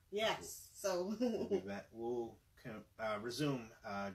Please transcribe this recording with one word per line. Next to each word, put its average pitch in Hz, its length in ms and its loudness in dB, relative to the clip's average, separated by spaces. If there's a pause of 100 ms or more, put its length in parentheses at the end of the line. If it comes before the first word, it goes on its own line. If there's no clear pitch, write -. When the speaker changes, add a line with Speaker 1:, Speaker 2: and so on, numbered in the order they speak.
(120)
Speaker 1:
Yes, 202 600 0
so. 185 440 0
<laughs> - 20 -10
Speaker 2:
We'll 233 300 4
be 202 80 6
back. 196 340 -4
We'll 117 460 -2 (260)
con-, 107 200 -8 (160)
uh, 107 220 2
resume, 120 480 0 (160)
uh, 101 300 -2